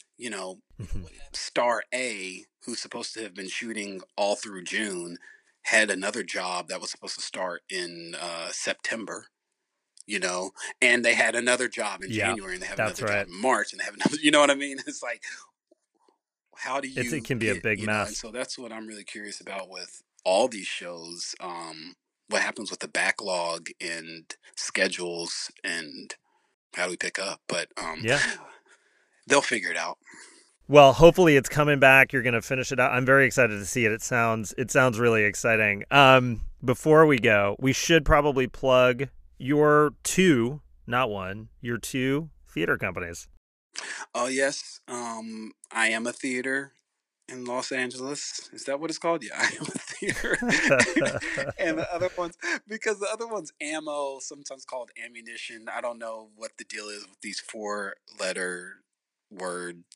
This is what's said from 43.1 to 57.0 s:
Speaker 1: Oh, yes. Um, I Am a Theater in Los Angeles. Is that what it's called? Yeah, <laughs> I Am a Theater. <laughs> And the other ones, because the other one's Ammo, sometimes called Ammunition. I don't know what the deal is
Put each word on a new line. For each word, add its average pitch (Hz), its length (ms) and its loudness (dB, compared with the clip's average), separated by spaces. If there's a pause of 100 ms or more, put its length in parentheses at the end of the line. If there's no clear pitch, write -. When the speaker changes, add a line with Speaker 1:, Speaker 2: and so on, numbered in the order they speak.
Speaker 1:
Oh, 120 140 -2
yes. 135 600 -2
Um, 113 640 -10 (180)
I 110 180 0
Am 113 180 -2
a 120 60 -4
Theater 135 600 -6 (560)
in 127 160 -12
Los 123 280 -6
Angeles. 127 840 -8
Is - 100 -16
that 139 160 -4
what 160 100 -6
it's 156 80 -8
called? 165 240 -2
Yeah, 107 120 -14
<laughs> - 20 -10
I - 200 0
Am - 60 -10
a - 160 -8
Theater. - 640 -4
<laughs> - 1160 0
And 160 200 -2
the 165 140 -6
other 175 240 -2
ones, 175 200 -8 (300)
because 214 340 -4
the 202 120 -4
other 233 140 -8
one's 208 340 -8
Ammo, 147 600 -8
sometimes 139 440 -16
called 123 260 -12 (140)
Ammunition. 117 720 -16
I 117 80 -8
don't 120 160 -6
know 113 380 -12
what 110 220 -14
the 120 60 -16
deal 107 240 -12
is 104 180 -12